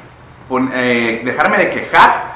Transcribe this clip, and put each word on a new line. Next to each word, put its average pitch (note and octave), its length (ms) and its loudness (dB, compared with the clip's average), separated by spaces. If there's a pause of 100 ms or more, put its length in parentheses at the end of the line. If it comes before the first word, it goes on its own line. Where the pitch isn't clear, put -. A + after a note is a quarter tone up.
(480)
pon-, B2+ 240 -2
eh, A#2 520 0
dejarme E3 340 0
de F3 120 0
quejar? - 640 2